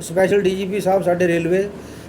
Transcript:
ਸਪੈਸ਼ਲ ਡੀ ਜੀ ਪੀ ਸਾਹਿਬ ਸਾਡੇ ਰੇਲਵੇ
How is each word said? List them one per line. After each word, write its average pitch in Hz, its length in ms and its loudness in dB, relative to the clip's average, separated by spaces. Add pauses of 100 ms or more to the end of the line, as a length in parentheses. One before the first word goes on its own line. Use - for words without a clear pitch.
ਸਪੈਸ਼ਲ 190 400 2
ਡੀ 185 80 2
ਜੀ 190 160 -4
ਪੀ 196 140 -4
ਸਾਹਿਬ 190 240 2
ਸਾਡੇ 175 240 2
ਰੇਲਵੇ 170 420 0 (400)